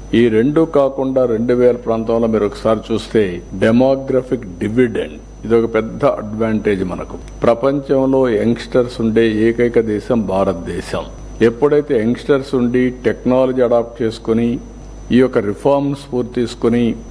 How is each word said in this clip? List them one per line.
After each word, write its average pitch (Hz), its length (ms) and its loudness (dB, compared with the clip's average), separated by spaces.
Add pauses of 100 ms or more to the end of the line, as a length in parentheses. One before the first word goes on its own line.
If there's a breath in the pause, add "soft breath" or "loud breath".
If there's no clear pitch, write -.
(140)
ఈ 117 140 6
రెండు 127 320 2
కాకుండా 135 640 0
రెండు 120 300 0
వేల 123 220 4
ప్రాంతంలో 117 500 0
మీరు 107 180 2
ఒకసారి 110 480 -2
చూస్తే, 98 500 0 (160)
డెమోగ్రఫిక్ 123 1000 0
డివిడెండ్, 104 600 0 (260)
ఇది 113 180 4
ఒక 113 120 -2
పెద్ద 110 300 -2
అడ్వాంటేజ్ 107 800 0
మనకు. 90 340 -8 (240)
ప్రపంచంలో 135 840 2
యంగ్‌స్టర్స్ 117 720 0
ఉండే 113 280 2
ఏకైక 113 520 2
దేశం 107 460 0
భారతదేశం. 90 760 -2 (400)
ఎప్పుడైతే 147 580 2
యంగ్‌స్టర్స్ 131 540 0
ఉండి, 123 360 2
టెక్నాలజీ 127 720 0
అడాప్ట్ 117 400 0
చేసుకుని, 113 560 -2 (540)
ఈ 120 40 4
యొక్క 123 220 4
రిఫార్మ్స్ 139 760 0
పూర్తి 123 260 -4
చేసుకుని, 117 540 0 (160)